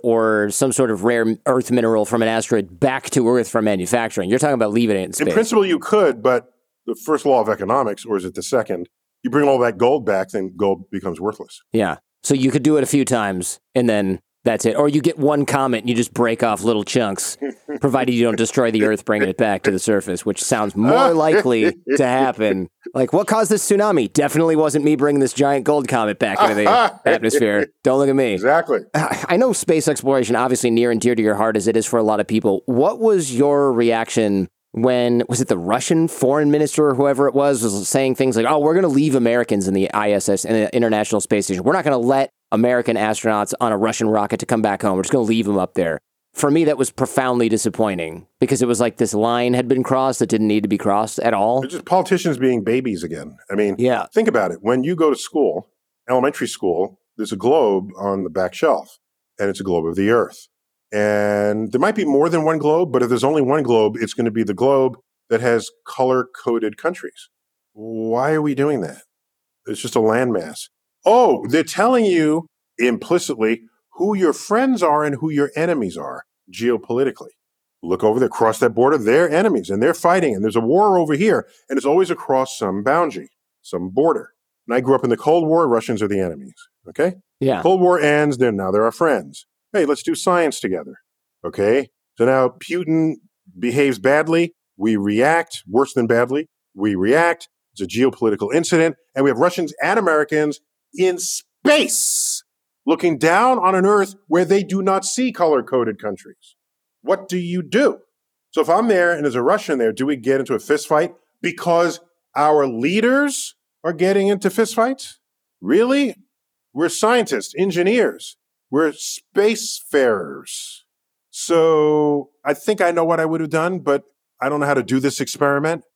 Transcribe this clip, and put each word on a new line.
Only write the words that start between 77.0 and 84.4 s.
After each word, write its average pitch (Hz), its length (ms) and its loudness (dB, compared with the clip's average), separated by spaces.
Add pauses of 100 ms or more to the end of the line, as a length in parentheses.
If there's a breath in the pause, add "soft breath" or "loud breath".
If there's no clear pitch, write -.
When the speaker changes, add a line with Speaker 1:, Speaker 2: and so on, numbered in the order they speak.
Speaker 2:
Look 87 200 -4
over 110 160 2
there, 127 120 2
cross 110 300 2
that 123 140 2
border, 127 220 2
they're 131 340 2
enemies, 151 380 0
and 98 140 -4
they're 156 120 4
fighting, 170 400 0
and 95 80 -6
there's 107 140 -2
a 117 40 0
war 185 380 2
over 151 160 0
here, 165 320 0 (220 soft breath)
and 135 80 -4
it's 131 100 -2
always 175 240 2
across 131 480 -4
some 98 240 -4
boundary, 131 460 -2 (320)
some 92 300 -8
border. 135 420 0 (340)